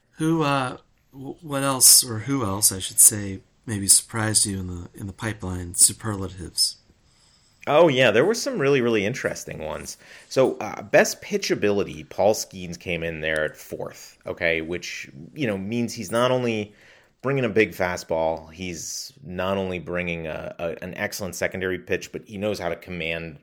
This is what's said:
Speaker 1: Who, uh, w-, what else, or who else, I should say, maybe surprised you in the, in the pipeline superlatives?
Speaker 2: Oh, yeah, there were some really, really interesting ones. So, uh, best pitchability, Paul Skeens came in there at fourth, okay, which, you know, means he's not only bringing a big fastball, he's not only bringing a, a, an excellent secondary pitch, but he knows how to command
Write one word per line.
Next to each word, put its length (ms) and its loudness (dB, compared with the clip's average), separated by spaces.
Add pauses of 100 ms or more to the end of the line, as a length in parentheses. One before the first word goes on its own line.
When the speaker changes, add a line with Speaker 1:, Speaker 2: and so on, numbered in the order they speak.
(180)
Speaker 1:
Who, 240 2
uh, 360 0 (340)
w-, 300 -12
what 200 -4
else, 420 6
or 160 -4
who 240 0
else, 280 2
I 60 -4
should 220 -4
say, 400 4 (260)
maybe 220 -4
surprised 580 2
you 120 -4
in 100 -8
the, 260 -10
in 120 -12
the 60 -10
pipeline 600 -8
superlatives? 1040 0 (920)
Speaker 2:
Oh, 200 8
yeah, 240 6
there 120 6
were 100 4
some 260 -4
really, 200 4
really 240 2
interesting 540 -4
ones. 380 -8 (320)
So, 300 4
uh, 240 -8
best 380 4
pitchability, 880 -2
Paul 240 4
Skeens 460 -6
came 240 -4
in 180 -6
there 240 0
at 120 -4
fourth, 680 -12
okay, 360 0
which, 500 -8 (240)
you 140 -2
know, 100 -2
means 340 -4
he's 200 -8
not 180 4
only 420 0 (500)
bringing 220 0
a 40 0
big 240 4
fastball, 800 -2
he's 600 -10 (120)
not 320 -2
only 240 -4
bringing 480 -4
a, 320 -8
a, 240 -4
an 100 -10
excellent 400 -6
secondary 460 -2
pitch, 320 -4
but 120 -10
he 140 -12
knows 220 -2
how 80 -4
to 80 -2
command 680 -8